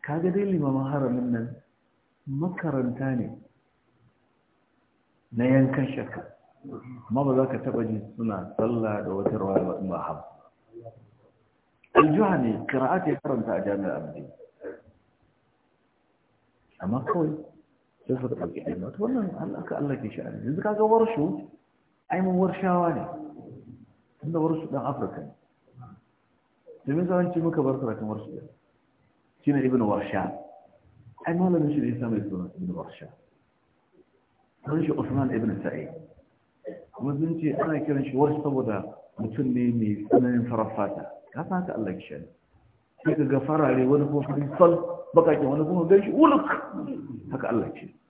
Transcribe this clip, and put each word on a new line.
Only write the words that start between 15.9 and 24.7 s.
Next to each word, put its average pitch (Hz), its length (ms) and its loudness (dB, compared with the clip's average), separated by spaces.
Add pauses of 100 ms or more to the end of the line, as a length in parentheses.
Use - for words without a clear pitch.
Amma 110 240 -2
kawai 170 260 0 (760)
sai 131 140 0
suka 113 140 -2
ɗauki 85 260 -8
ilimi. - 240 -6
Wato - 140 -10
wannan 220 320 -2 (100)
Allah - 240 -8
ka - 120 -6
Allah 139 200 -2
ke 107 140 -8
sha'ani. 107 340 -10
Yanzu 147 160 -2
kaga 214 220 0
Warshu, 220 680 2 (640)
ai 180 100 0
mun 185 160 2
Warshawa 180 560 2
ne. - 120 -4 (1160)
Tunda 165 180 -2
Warshu 160 300 0
ɗan 135 160 -4